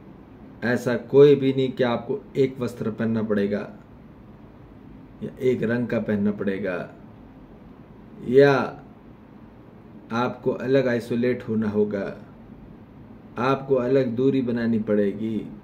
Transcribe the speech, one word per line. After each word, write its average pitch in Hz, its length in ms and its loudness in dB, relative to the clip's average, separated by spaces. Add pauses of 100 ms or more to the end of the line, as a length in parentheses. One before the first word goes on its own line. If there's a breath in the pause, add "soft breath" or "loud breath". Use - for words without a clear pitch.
(640)
ऐसा 120 320 0 (120)
कोई 143 280 10
भी 135 180 2
नहीं 131 180 0
कि 127 120 0
आपको 120 360 -2 (160)
एक 131 240 0
वस्त्र 113 320 -4
पहनना 113 320 -2
पड़ेगा 101 360 0 (1600)
या - 180 -10
एक 123 220 0
रंग 117 240 -2
का 113 120 0
पहनना 104 320 0
पड़ेगा 98 460 -4 (1500)
या 139 260 8 (1600)
आपको 123 400 -2
अलग 131 340 2
आइसोलेट 120 600 0
होना 107 220 0
होगा, 101 360 0 (1300)
आपको 131 360 0
अलग 123 400 2
दूरी 135 260 2
बनानी 117 380 0
पड़ेगी 104 580 0 (260)